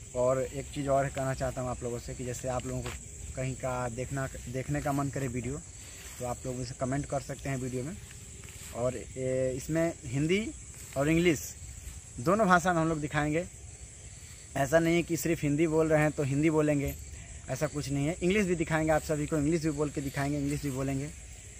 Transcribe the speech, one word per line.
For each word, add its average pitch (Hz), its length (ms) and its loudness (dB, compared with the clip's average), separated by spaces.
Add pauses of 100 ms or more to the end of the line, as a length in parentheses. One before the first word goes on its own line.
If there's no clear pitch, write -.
(160)
और 127 280 4
एक 135 220 -6
चीज़ 139 240 -4
और 139 180 4
कहना 135 260 -2
चाहता 127 280 -4
हूँ 127 80 -2
आप 123 140 -6
लोगों 120 160 -4
से 131 160 -10
कि 127 100 -8
जैसे 123 220 -6
आप 127 180 -2
लोगों 127 160 -4
को 120 80 -6 (460)
कहीं 131 200 -2
का 123 340 -2
देखना, 127 400 -4 (200)
देखने 131 320 -2
का 143 100 -2
मन 139 180 2
करे 135 180 -2
video, 123 300 -4 (640)
तो 123 60 -4
आप 120 200 -2
लोग 127 140 -4
उसे 123 200 -6
comment 135 260 0
कर 139 160 -2
सकते 139 280 -8
हैं 135 80 -2
video 123 260 -4
में। 180 140 -8 (800)
और 123 220 0
ए, 131 580 0
इसमें 165 380 0 (120)
हिंदी 160 460 2 (460)
और 143 120 4
इंग्लिश 165 460 4 (640)
दोनों 185 280 4
भाषा 180 260 8
में 165 80 4
हम 160 80 4
लोग 160 100 0
दिखाएंगे। 151 480 0 (1120)
ऐसा 139 220 6
नहीं 165 160 6
है 170 80 6
कि 160 140 -2
सिर्फ 160 240 0
हिंदी 147 260 4
बोल 160 200 4
रहे 156 140 8
हैं 151 100 6
तो 151 120 0
हिंदी 139 260 4
बोलेंगे, 151 460 4 (540)
ऐसा 135 180 0
कुछ 139 220 -4
नहीं 139 180 2
है। 160 160 0
English 196 220 4
भी 180 100 2
दिखाएंगे 160 360 2
आप 151 100 6
सभी 151 260 -2
को, 160 100 2
English 151 240 4
भी 160 80 0
बोल 147 200 0
के 143 120 -6
दिखाएंगे, 139 360 0
English 143 240 0
भी 143 100 -2
बोलेंगे। 135 380 -2 (500)